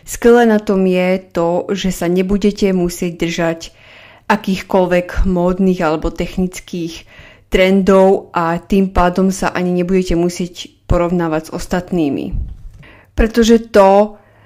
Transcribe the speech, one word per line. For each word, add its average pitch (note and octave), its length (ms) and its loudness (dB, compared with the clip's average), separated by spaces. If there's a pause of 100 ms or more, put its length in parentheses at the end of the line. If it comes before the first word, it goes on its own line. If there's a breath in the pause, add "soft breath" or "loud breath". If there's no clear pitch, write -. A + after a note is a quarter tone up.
skvelé A#3+ 400 4
na G#3+ 160 2
tom G3 240 0
je F3+ 320 0 (160)
to, E3+ 400 -2
že F#3+ 160 -4
sa F3+ 160 -6
nebudete F#3+ 720 0
musieť F3 480 -4
držať E3+ 340 -4 (680 soft breath)
akýchkoľvek F#3 960 0
módnych F#3 560 0
alebo D#3+ 320 -2
technických F3 960 -8 (400 soft breath)
trendov F#3+ 880 2
a E3+ 240 -2
tým F#3+ 320 0
pádom F#3 400 2
sa F#3 160 -4
ani F3+ 240 -2
nebudete F#3 400 0
musieť F3 560 -4 (160)
porovnávať E3+ 640 -2
s - 80 -16
ostatnými. F3 800 -4 (800 soft breath)
Pretože A3+ 560 2
to, G3+ 480 4 (240 soft breath)